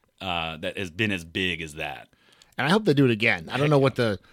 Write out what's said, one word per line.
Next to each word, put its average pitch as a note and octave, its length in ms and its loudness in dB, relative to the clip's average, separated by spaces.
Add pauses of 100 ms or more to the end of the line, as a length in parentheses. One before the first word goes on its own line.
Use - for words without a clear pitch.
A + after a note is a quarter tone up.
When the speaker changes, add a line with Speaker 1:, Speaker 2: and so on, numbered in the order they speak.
(220)
Speaker 1:
uh, E2 360 -4
that F2+ 200 -8
has F#2+ 140 -6
been G#2 200 0
as F2 140 -4
big E2+ 360 -4
as D2+ 140 -10
that. D2 320 -10 (500)
Speaker 2:
And C3 100 0
I - 40 2
hope A3 140 2
they D3+ 80 4
do C#3 120 4
it B2 60 4
again. G#2 380 0
I A2 40 -10
don't B2+ 80 0
Speaker 1:
Heck D3 100 2
Speaker 2:
know C#3+ 60 6
Speaker 1:
yeah. C3+ 60 4
Speaker 2:
what C3+ 120 2
the, A2 240 0 (140)